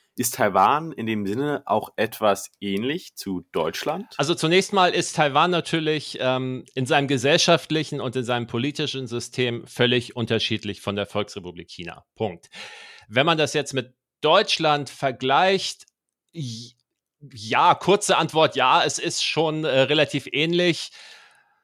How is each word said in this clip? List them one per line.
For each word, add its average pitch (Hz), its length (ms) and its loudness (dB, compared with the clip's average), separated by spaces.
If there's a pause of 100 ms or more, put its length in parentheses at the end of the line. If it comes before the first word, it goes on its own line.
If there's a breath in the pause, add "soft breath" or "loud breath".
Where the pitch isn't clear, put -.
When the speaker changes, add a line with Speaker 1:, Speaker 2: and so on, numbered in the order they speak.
(140)
Speaker 1:
Ist - 200 -4
Taiwan 113 580 2
in 113 140 -8
dem 107 200 -2
Sinne 139 380 -2
auch - 320 -2
etwas 107 540 0 (100)
ähnlich 107 540 -4
zu 92 380 -8
Deutschland? 143 540 -4 (120)
Speaker 2:
Also 147 160 0
zunächst 175 400 0
mal 180 180 4
ist - 240 -4
Taiwan 151 340 2
natürlich, 156 720 -2
ähm, 127 540 -2
in 131 100 -2
seinem 139 240 2
gesellschaftlichen 147 920 2
und 123 160 -6
in 131 80 -2
seinem 120 220 -2
politischen 135 600 -4
System 120 600 -4
völlig 123 480 0
unterschiedlich 110 680 -2
von 101 140 -4
der 101 100 -2
Volksrepublik 90 640 -8
China. 82 340 -16 (100)
Punkt. 95 360 -6 (580 loud breath)
Wenn 123 160 2
man 165 140 2
das 147 160 0
jetzt 143 180 -2
mit 127 220 -6 (260)
Deutschland 151 720 2
vergleicht, 143 960 0 (460)
j-, 117 420 -10 (580)
ja, 123 420 2
kurze - 420 2
Antwort, 156 400 2
ja, 131 280 4
es 143 140 -2
ist - 260 -4
schon, 156 400 0
äh, 156 40 -2
relativ 143 600 2
ähnlich. 170 600 0 (720 loud breath)